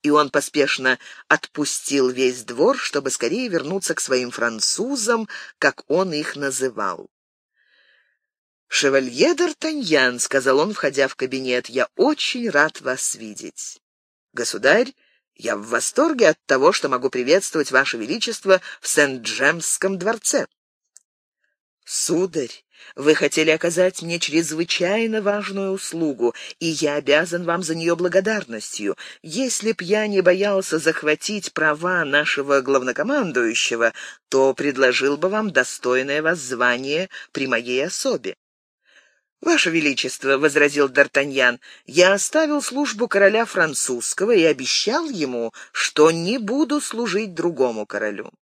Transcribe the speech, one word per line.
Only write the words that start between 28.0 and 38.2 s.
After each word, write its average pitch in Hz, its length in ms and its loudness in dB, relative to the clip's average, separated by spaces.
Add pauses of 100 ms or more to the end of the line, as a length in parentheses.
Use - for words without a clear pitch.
Если 220 520 -4
б 190 100 -6
я 208 240 0
не 196 140 2
боялся 185 580 2
захватить 156 720 -2
права 160 520 0
нашего 143 560 2
главнокомандующего, 127 1300 0 (360)
то 135 240 4
предложил 135 640 2
бы 165 100 0
вам 214 240 -2
достойное 131 720 0
вас 165 180 0
звание 131 680 -2 (220)
при 135 160 -4
моей 123 380 0
особе». 170 520 -4 (1040)